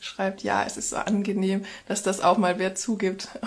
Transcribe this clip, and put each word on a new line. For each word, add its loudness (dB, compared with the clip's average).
schreibt, -4
ja, 2
es -6
ist -6
so -4
angenehm, 0
dass -2
das 0
auch 6
mal 4
wer 0
zugibt. -2